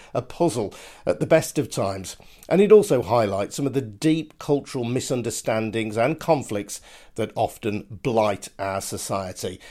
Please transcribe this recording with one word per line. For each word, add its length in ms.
a 80
puzzle 520
at 160
the 40
best 320
of 120
times. 480
And 100
it 140
also 280
highlights 540
some 100
of 60
the 100
deep 560
cultural 460
misunderstandings 1120
and 240
conflicts 640
that 200
often 540
blight 600
our 220
society. 880